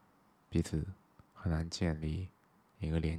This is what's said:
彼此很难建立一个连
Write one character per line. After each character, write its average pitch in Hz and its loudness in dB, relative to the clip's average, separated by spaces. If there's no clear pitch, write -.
彼 82 4
此 80 0
很 - -2
难 80 0
建 82 0
立 80 -2
一 78 -2
个 82 2
连 78 0